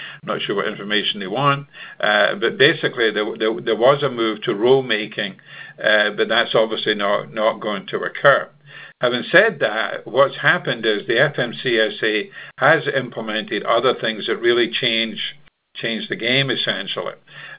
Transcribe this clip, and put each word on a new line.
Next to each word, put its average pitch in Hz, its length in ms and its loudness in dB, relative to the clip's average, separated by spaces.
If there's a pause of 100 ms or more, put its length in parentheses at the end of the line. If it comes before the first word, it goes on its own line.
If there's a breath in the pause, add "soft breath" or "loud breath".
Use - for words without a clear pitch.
(240 loud breath)
I'm - 40 -12
not 107 140 -4
sure 107 140 -4
what 98 120 -2
information 104 520 -2
they 95 80 -8
want. 139 400 0 (320 loud breath)
Uh, 104 360 4
but 104 220 0
basically, 120 540 2
there, 104 140 0 (120)
there, 113 220 0
there 120 160 0
was 139 280 4
a 139 60 0
move 113 340 -2
to 123 80 -2
rulemaking, 107 840 0 (480 loud breath)
uh, 104 320 4
but 107 140 0
that's 113 260 2
obviously 110 400 2
not, 104 380 -2
not 107 260 0
going 101 280 -6
to 110 100 -6
occur. 107 520 2 (520 loud breath)
Having 123 300 0
said 190 280 4
that, 110 480 -2
what's 135 300 2
happened 143 480 0
is 104 220 2
the 117 120 2
F 143 180 2
M 120 240 -4
C 120 160 0
S 107 240 2
A 107 280 -2 (280 loud breath)
has 147 300 4
implemented 113 760 -4
other 120 360 2
things 110 280 -4
that 107 100 -2
really 120 340 2
change, 113 640 -2 (400)
change 113 340 -6
the 113 60 -4
game, 127 340 0
essentially. - 640 -4 (460 loud breath)